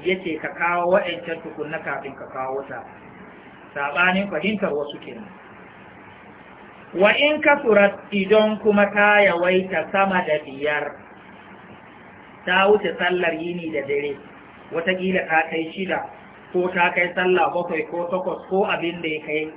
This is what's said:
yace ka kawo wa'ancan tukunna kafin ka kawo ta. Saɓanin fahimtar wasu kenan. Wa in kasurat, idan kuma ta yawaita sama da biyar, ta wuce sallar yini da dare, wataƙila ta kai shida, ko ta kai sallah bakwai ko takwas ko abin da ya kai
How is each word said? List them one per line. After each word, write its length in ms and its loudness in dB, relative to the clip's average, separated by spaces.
yace 360 -2
ka 80 -8
kawo 440 0
wa'ancan 500 0
tukunna 380 -10
kafin 340 -10
ka 140 -16
kawo 400 -6
ta. 160 -12
Saɓanin 560 0
fahimtar 420 -2
wasu 280 -6
kenan. 240 -14
Wa 180 6
in 300 2
kasurat, 560 6
idan 540 4
kuma 260 4
ta 320 6
yawaita 720 2
sama 320 2
da 220 0
biyar, 500 -4
ta 240 4
wuce 260 2
sallar 380 0
yini 360 -6
da 140 -4
dare, 320 -4
wataƙila 560 -2
ta 220 2
kai 240 -6
shida, 260 -4
ko 200 0
ta 220 2
kai 200 0
sallah 380 2
bakwai 380 -4
ko 180 -4
takwas 400 -4
ko 160 2
abin 380 -4
da 60 -4
ya 180 -6
kai 300 -4